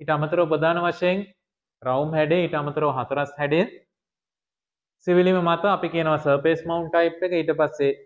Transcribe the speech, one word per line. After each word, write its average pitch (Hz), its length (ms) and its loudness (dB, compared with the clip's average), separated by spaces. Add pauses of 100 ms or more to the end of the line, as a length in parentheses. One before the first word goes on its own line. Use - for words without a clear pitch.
ඊට 147 80 -6
අමතරව 156 400 0
ප්‍රධාන 160 320 2
වශයෙන් 180 440 -2 (560)
රවුම් 135 300 -2
හැඩය, 156 280 2
ඊට 165 160 -2
අමතරව 147 360 -2
හතරස් 139 420 -4
හැඩය, 147 280 0 (1500)
සිවිලීම 180 320 4
මත 170 260 0
අපි 185 240 0
කියනවා 160 280 0
සර්ෆේස් 151 460 2
මවුන්ට් 170 260 -4
ටයිප් 170 340 0
එක, 180 100 -2
ඊට 165 200 0
පස්සේ 147 380 0 (140)